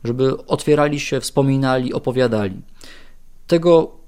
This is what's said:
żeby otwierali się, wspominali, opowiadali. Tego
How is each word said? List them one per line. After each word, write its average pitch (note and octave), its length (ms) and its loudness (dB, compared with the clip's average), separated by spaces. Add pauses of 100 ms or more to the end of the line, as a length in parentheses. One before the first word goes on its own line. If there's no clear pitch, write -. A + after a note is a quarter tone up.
żeby B2+ 420 -2
otwierali D3 540 0
się, C#3 200 -4
wspominali, C3+ 720 0
opowiadali. A2+ 680 -2 (840)
Tego E3 440 4 (160)